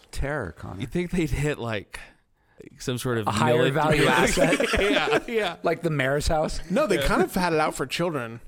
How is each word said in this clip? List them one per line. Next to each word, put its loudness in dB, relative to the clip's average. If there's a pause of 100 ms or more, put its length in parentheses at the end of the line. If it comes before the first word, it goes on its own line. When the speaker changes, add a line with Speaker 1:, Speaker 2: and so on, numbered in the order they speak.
(120)
Speaker 1:
Terror, -4
Connor. -12
Speaker 2:
You -8
think -4
they'd 0
hit, -2
like, -6 (800)
some -4
sort -2
of -2
Speaker 1:
A -2
higher 4
Speaker 2:
mili- -2
Speaker 1:
value 4
Speaker 2:
<laughs> 4
Yeah. 4
Speaker 1:
asset? 2
Speaker 2:
Yeah, 2
yeah. -2
Speaker 1:
Like -2
the 0
mayor's 0
house? 0 (120)
Speaker 3:
No, 2
they 2
Speaker 2:
Yeah. 0
Speaker 3:
kind 2
of 0
had 0
it 2
out 0
for -4
children. -4